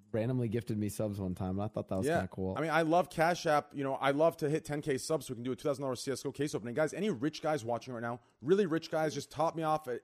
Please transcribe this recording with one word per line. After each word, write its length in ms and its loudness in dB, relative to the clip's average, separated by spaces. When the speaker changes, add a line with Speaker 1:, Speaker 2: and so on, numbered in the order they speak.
Speaker 1:
randomly 340 2
gifted 300 -2
me 100 0
subs 320 -2
one 160 -2
time, 140 -2
and 20 0
I 60 -2
thought 220 -6
that 80 -2
was 100 0
Speaker 2:
Yeah. 120 2
Speaker 1:
kinda 100 -2
cool. 280 -4
Speaker 2:
I 40 -2
mean, 80 -2
I 140 4
love 260 4
Cash 360 0
App. 280 2
You 100 -4
know, 120 -2
I 160 2
love 260 4
to 120 0
hit 140 0
ten 180 -4
K 160 0
subs 300 -2
so 60 -8
we 20 -6
can 80 -8
do 80 -2
a 60 -2
two 100 -6
thousand 140 0
dollars 200 -2
C 100 -2
S 120 -4
go 80 -4
case 240 -2
opening. 180 -6
Guys, 200 2
any 160 -2
rich 320 -2
guys 240 0
watching 280 -4
right 80 -6
now, 200 -4
really 240 6
rich 240 0
guys, 240 0
just 180 -8
top 260 2
me 60 -2
off 260 2
at, 140 -4